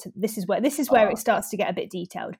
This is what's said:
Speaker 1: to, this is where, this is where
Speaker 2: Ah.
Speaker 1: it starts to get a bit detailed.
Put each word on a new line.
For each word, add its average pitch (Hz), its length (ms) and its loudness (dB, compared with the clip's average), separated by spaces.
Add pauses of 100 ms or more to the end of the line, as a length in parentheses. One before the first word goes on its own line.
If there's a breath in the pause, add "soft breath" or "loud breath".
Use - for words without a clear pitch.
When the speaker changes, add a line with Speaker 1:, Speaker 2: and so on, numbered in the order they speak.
Speaker 1:
to, - 140 -14
this 214 220 -4
is 190 80 -4
where, 180 140 2
this 294 180 2
is 285 140 0
where 220 160 6
Speaker 2:
Ah. 180 40 0
Speaker 1:
it - 60 -2
starts - 320 0
to 202 80 -6
get 190 120 0
a 185 40 -2
bit - 160 -6
detailed. - 500 -10